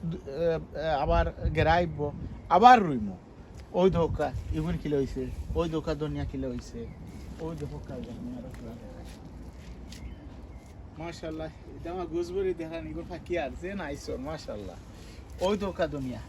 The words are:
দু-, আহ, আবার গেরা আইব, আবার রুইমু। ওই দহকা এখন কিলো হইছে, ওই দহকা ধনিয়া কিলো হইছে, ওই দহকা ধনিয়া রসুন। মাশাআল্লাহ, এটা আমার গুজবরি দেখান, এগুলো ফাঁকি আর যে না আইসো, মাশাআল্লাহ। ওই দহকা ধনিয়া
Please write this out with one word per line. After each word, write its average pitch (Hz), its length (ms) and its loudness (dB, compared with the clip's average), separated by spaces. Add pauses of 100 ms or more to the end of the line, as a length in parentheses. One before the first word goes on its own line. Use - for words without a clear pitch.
দু-, 170 120 -2
আহ, 156 840 0
আবার 165 520 4
গেরা 156 180 6
আইব, 151 380 4 (380)
আবার 220 340 12
রুইমু। 107 340 0 (560)
ওই 185 180 8
দহকা 151 420 2 (220)
এখন 160 280 0
কিলো 147 140 0
হইছে, 131 300 0 (280)
ওই 165 140 2
দহকা 156 260 -2
ধনিয়া 147 300 -4
কিলো 135 240 -4
হইছে, 120 380 -8 (540)
ওই 160 200 -6
দহকা 147 340 -8
ধনিয়া 123 460 -8
রসুন। 226 340 -12 (2250)
মাশাআল্লাহ, 160 480 -6
এটা - 440 -10
আমার 180 160 -4
গুজবরি 175 480 0
দেখান, 160 320 -6
এগুলো 156 220 -6
ফাঁকি 170 300 -4
আর 139 120 -2 (100)
যে 185 140 -6
না 185 100 -4
আইসো, 143 320 -6
মাশাআল্লাহ। 120 600 -8 (640)
ওই 196 180 4
দহকা 180 280 0
ধনিয়া 135 320 -4 (100)